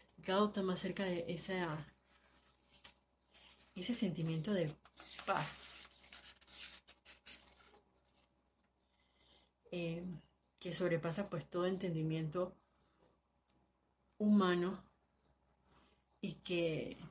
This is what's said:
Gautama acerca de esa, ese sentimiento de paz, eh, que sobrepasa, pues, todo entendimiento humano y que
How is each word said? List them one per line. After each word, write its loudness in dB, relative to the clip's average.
Gautama 2
acerca -2
de 0
esa, -2
ese 0
sentimiento 0
de 2
paz, -2
eh, -2
que -6
sobrepasa, 0
pues, -6
todo 0
entendimiento 0
humano 6
y -4
que 0